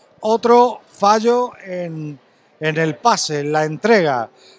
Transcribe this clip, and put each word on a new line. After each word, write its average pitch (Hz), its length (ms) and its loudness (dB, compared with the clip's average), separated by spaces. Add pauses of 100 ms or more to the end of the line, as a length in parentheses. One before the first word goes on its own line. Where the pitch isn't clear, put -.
(200)
Otro 233 600 2 (100)
fallo 226 600 0 (120)
en, 165 560 -10 (400)
en 156 180 -4
el 160 200 -2
pase, 175 420 -2
en 143 120 -4
la 156 120 0
entrega. 156 680 0 (300)